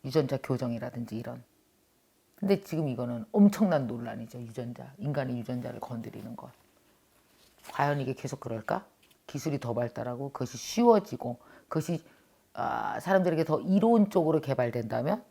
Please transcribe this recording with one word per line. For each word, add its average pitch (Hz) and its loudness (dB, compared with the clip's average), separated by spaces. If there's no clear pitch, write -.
유전자 135 2
교정이라든지 120 -4
이런. 120 -10
근데 196 2
지금 156 -2
이거는 120 -4
엄청난 196 6
논란이죠. 117 -8
유전자, 120 -10
인간의 131 -2
유전자를 120 -6
건드리는 113 -10
것. 131 -16
과연 143 0
이게 127 -2
계속 135 -8
그럴까? - -4
기술이 143 -4
더 120 -4
발달하고 123 -6
그것이 - -8
쉬워지고 208 4
그것이, 165 -2
아, - -4
사람들에게 175 2
더 156 0
이로운 208 4
쪽으로 160 4
개발된다면 123 -2